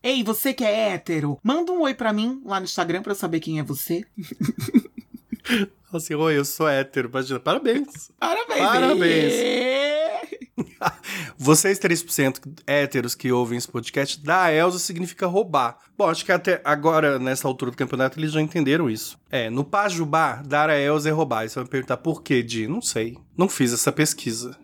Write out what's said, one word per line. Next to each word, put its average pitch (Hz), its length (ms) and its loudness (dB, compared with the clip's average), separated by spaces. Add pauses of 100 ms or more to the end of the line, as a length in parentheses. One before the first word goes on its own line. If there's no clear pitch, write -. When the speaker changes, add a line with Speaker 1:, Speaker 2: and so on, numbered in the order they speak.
Speaker 1:
Ei, 254 220 0
você 220 280 -2
que 262 140 -2
é 214 280 0
hétero, 151 500 -2
manda 330 280 0
um 359 120 0
oi 269 100 0
pra 226 180 -2
mim 233 320 -2
lá 196 160 -4
no 185 60 -8
Instagram 175 380 -2
pra 208 80 -4
eu 202 40 -4
saber 165 260 -2
quem 160 180 -4
é 147 40 -2
você. 170 400 -4 (140)
<laughs> - 720 0 (1000)
Speaker 2:
Assim, 160 220 -6
"Oi, 151 240 2
eu 143 80 2
sou 156 220 0
hétero." 135 420 0
Imagina, 131 300 -2
parabéns. 262 800 -2
Speaker 1:
Parabéns. 403 400 -2
Speaker 2:
Parabéns. 180 760 4
Speaker 1:
É. 269 880 0 (360)
Speaker 2:
<laughs> - 420 -6 (380)
Vocês, 156 420 4
três 170 240 0
por - 80 -10
cento 135 300 0 (260)
héteros 135 480 0
que 127 160 -2
ouvem 120 260 2
esse 120 100 -6
podcast, 139 560 -4
dar 175 200 2
a 165 100 4
Elsa 180 240 2
significa 175 480 -6
roubar. 175 520 0 (200)
Bom, 196 100 2
acho 160 160 0
que - 80 0
até 175 320 2
agora, 151 540 2
nessa 131 300 -2
altura 127 240 -4
do 123 60 -10
campeonato, 131 420 -2
eles 156 120 -2
já 156 100 2
entenderam 156 480 2
isso. - 280 -8 (140)
É, 117 180 -2
no 131 140 -2
Pajubá, 160 840 0
dar 147 240 4
a 147 100 4
Elsa 147 300 2
é - 20 2
roubar. 143 280 0
Aí 113 100 -4
você - 60 -12
vai 127 80 -4
me 123 60 -14
perguntar 131 280 -2
por 165 240 -2
quê, 123 220 2
Di? 113 240 -4
Não 202 140 -4
sei. 117 360 -4 (200)
Não 185 120 4
fiz 123 240 2
essa 127 180 0
pesquisa. 127 720 -4